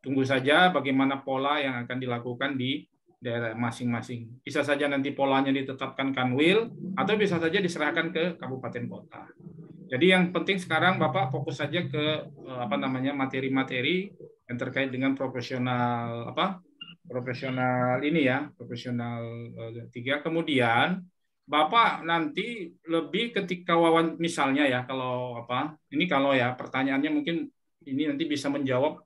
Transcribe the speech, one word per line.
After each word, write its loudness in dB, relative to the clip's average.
tunggu 0
saja 6
bagaimana 2
pola 0
yang -2
akan -6
dilakukan -4
di -2
daerah -4
masing-masing. -4
Bisa -2
saja 2
nanti 0
polanya 2
ditetapkan -2
Kanwil, 4
atau 2
bisa 2
saja 0
diserahkan 0
ke -2
kabupaten -8
kota. -14
Jadi 4
yang 6
penting -2
sekarang 2
Bapak 2
fokus -6
saja -2
ke, -2
eh, -12
apa -2
namanya, -2
materi-materi 0
yang -8
terkait -2
dengan 0
profesional, -2
apa, -2
profesional 0
ini 4
ya, 0
profesional, -6
eh, -12
tiga. -4
Kemudian 2
Bapak 4
nanti -2
lebih -2
ketika 0
wawan-, 6
misalnya 2
ya, 0
kalau -4
apa, -4
ini 0
kalau 2
ya, 4
pertanyaannya -2
mungkin -2
ini -2
nanti -2
bisa -2
menjawab 0